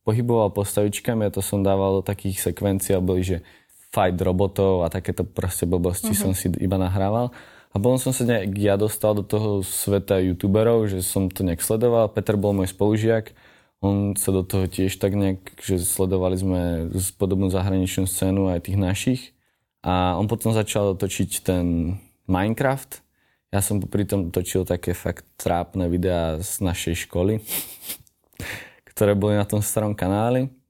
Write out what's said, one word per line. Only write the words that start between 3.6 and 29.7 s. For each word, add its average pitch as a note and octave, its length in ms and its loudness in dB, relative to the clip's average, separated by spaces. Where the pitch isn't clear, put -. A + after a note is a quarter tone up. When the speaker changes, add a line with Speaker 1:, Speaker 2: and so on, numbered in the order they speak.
Speaker 1:
fight F2+ 280 2
robotov F#2 680 2
a E2 60 2
takéto - 360 -4
proste - 400 -4
blbosti F2 460 0
Speaker 2:
Mhm. G#2 100 0
Speaker 1:
som F#2+ 100 0
si F#2 240 -2
iba F#2+ 220 -2
nahrával. G2 580 0
A - 80 -6
potom B2 220 2
som B2+ 100 -2
sa B2+ 160 -2
nejak G2+ 320 0
ja G2+ 180 4
dostal G#2+ 380 2
do G#2 80 0
toho G#2 400 0
sveta G2 580 0
youtuberov, G#2 680 2
že F#2+ 160 -2
som G2 240 0
to F2+ 160 -4
nejak F2 180 0
sledoval. A2+ 480 2
Peter G#2+ 260 -2
bol G2+ 180 2
môj G2 160 2
spolužiak, A2 680 0
on G2+ 360 2
sa - 160 -2
do F#2+ 120 4
toho F#2+ 220 0
tiež F#2+ 320 -2
tak G2 160 0
nejak, F#2+ 300 0
že G2 180 -2
sledovali F#2 580 0
sme F#2 260 0
z-, F#2+ 240 -4
podobnú F#2+ 360 0
zahraničnú F#2+ 580 0
scénu F#2+ 420 0
aj F2 160 -2
tých G2 140 -2
našich. G2 420 0
A F2+ 320 2
on F#2 100 0
potom A2+ 260 -2
začal G#2 440 0
točiť F#2+ 360 -4
ten F2+ 220 0
Minecraft. A2+ 800 -2
Ja G2 120 -2
som G#2 180 -2
popri G2 260 -2
tom F#2+ 260 -2
točil F#2 340 -2
také F2+ 280 -2
fakt - 440 -8
trápne F2 500 -2
videá E2+ 520 0
z - 220 -8
našej E2+ 460 -4
školy, G2+ 380 0
<laughs> - 600 -10
ktoré G#2 280 2
boli G#2 220 2
na G2+ 80 2
tom G#2+ 160 0
starom G#2+ 320 -2